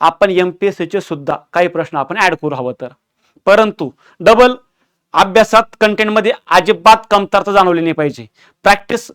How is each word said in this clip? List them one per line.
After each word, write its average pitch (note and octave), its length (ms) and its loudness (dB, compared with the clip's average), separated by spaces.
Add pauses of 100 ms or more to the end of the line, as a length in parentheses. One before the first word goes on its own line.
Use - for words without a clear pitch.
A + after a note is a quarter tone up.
आपण E3 300 2
एमपीएससीचे F3+ 720 -2
सुद्धा D3 360 -8 (160)
काही F3+ 160 2
प्रश्न E3+ 280 -8
आपण D3 200 -4
ॲड F#3+ 180 0
करू D3+ 200 -6
हवं B2+ 260 -6
तर. B2 80 -12 (580)
परंतु G3+ 440 2 (300)
डबल A3+ 340 4 (600)
अभ्यासात G#3 680 2
कंटेंटमध्ये G#3+ 520 0 (160)
अजिबात F#3+ 600 0
कमतरता G3+ 420 0
जाणवली F3+ 280 2
नाही E3 120 -2
पाहिजे. D3 340 -6 (380)
प्रॅक्टिस G3+ 500 -2